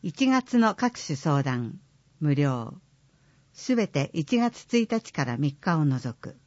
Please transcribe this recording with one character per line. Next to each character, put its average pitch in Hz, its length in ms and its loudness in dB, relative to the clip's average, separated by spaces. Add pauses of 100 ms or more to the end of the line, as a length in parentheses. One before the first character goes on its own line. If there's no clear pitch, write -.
一 208 260 -2
月 262 300 2
の 226 160 4
各 240 240 -2
種 - 180 -6
相 143 280 2
談、 123 360 -4 (400)
無 151 140 2
料。 131 400 0 (800)
す - 220 -2
べ 220 100 2
て 143 280 -2
一 175 260 0
月 240 240 -2
一 233 280 0
日 226 220 -6
か 143 120 -2
ら 120 120 -4
三 143 160 0
日 170 240 -2
を 156 80 2
除 131 340 -2
く。 - 160 -16 (120)